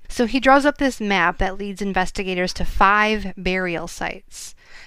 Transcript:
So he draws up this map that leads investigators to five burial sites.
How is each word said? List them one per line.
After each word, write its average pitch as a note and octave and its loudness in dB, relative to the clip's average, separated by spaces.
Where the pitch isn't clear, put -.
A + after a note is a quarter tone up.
So A#3+ 0
he B3+ -2
draws B3+ 6
up - 2
this C4+ -2
map F#3 0
that F#3+ -2
leads G3+ -8
investigators F#3 -2
to F3 -2
five G#3 2
burial F#3 -4
sites. - -12